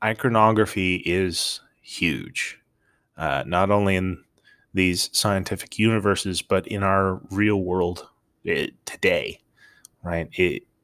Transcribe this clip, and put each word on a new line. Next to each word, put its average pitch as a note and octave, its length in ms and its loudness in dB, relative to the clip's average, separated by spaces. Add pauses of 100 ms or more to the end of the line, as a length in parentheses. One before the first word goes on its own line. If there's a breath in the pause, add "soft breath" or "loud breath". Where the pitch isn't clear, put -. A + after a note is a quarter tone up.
iconography A2 920 2
is F2 640 -2 (200)
huge, - 800 -6 (580)
uh, C#2 300 -2
not F#2 240 0
only G2+ 260 2
in F#2 260 -2 (500 soft breath)
these F#2 400 0
scientific - 680 -2
universes, G2+ 640 0
but F#2+ 260 0
in G2+ 140 -4
our F#2+ 380 2 (100)
real G#2 260 2
world, F2+ 520 -2 (380)
eh, D2 220 -2 (160)
today, E2 560 -2 (640 soft breath)
right? E2+ 300 -4
It, F2 280 0 (220)